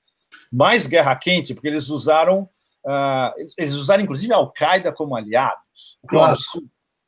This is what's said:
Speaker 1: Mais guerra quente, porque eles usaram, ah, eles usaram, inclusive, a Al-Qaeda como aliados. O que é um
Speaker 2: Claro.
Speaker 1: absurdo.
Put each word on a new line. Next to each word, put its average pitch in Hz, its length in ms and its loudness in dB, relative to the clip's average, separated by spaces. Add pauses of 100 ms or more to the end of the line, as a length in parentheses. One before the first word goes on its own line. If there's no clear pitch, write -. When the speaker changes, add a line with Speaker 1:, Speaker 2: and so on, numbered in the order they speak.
(520)
Speaker 1:
Mais 170 340 2
guerra 139 300 2
quente, 175 400 -4
porque - 120 -10
eles 147 220 -6
usaram, 160 580 0 (380)
ah, 139 480 -2 (240)
eles 151 160 -4
usaram, 190 300 2
inclusive, 185 280 -4
a 220 40 4
Al-Qaeda 160 580 0
como 143 220 -8
aliados. 110 880 -4
O - 40 -20
que - 80 0
é - 20 4
um 156 40 6
Speaker 2:
Claro. 160 120 6
Speaker 1:
absurdo. - 360 -6 (380)